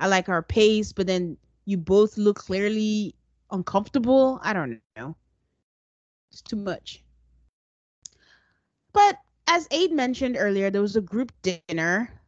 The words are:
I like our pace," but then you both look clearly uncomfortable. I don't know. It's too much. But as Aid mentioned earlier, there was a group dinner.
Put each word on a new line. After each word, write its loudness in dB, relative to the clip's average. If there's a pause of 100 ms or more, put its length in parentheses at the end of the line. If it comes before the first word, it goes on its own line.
I 0
like 2
our -2
pace," 2
but -4
then -4 (300)
you -4
both 2
look 2
clearly -2 (380)
uncomfortable. 2
I -2
don't -4 (160)
know. -12 (1160)
It's -20
too -10
much. -10 (1900)
But 4 (280)
as 0
Aid 0
mentioned -2
earlier, 0
there 0
was -2
a 2
group -4 (100)
dinner. -2 (180)